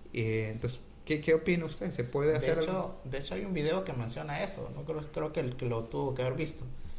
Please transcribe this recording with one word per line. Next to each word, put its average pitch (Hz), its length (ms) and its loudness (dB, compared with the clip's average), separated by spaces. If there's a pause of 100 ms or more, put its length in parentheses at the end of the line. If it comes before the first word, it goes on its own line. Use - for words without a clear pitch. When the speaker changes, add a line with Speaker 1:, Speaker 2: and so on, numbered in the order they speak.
(140)
Speaker 1:
Eh, 110 380 2
entonces, 120 280 -2 (260)
¿qué, 151 160 0
qué 160 140 8
opina 170 300 4
usted? 156 260 -4
¿Se 123 120 -2
puede 143 280 4
Speaker 2:
De 151 60 4
Speaker 1:
hacer 160 200 4
Speaker 2:
hecho, 165 140 2
Speaker 1:
algo? - 320 -2
Speaker 2:
de 135 160 -4
hecho, 175 160 -4
hay 202 100 -2
un 190 80 -2
video 165 320 2
que - 80 -4
menciona 143 500 -4
eso, - 320 -4
¿no? 143 80 -6
Creo, 151 280 -4
creo 156 200 -2
que 165 100 2
el 123 160 -2
que 127 100 -2
lo 117 160 0
tuvo 143 320 0
que 123 80 0
haber 127 120 2
visto, 156 300 -2 (340)